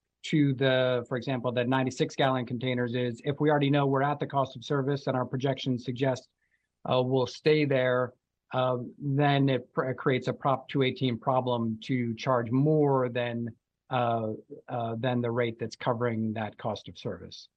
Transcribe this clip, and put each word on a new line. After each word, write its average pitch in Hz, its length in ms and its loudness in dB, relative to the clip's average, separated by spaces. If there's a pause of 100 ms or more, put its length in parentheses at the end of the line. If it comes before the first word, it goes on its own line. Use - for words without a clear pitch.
(220)
to 143 320 2
the, 127 540 2
for 131 100 -4
example, 123 340 -2
the 120 120 0
ninety-six 131 520 0
gallon 131 300 2
containers 123 480 -2
is 123 300 -2
if 147 160 -4
we 151 100 4
already 143 200 4
know 143 160 4
we're 135 180 2
at 143 160 -2
the 139 80 -4
cost 139 300 -2
of 113 60 -16
service 139 440 -2
and 131 80 -2
our 127 100 0
projections 127 600 -2
suggest, 127 420 -2 (600)
uh, 127 120 4
we'll 127 260 2
stay 151 380 2
there, 127 480 2 (400)
uh, 127 240 0 (240)
then 143 480 4
it 127 240 -2
pr-, 131 200 -2
creates 127 340 0
a 131 60 -2
Prop 131 340 -2
two 139 160 0
eighteen 127 340 0
problem 120 680 0
to 120 300 -2
charge 117 360 0
more 139 560 4
than, 117 400 -4 (440)
uh, 117 360 0 (400)
uh, 117 320 -4
than 123 220 0
the 117 100 -2
rate 117 260 -2
that's 113 200 -8
covering 117 560 -2
that 107 240 -6
cost 107 320 -6
of 92 80 -18
service. 90 600 -12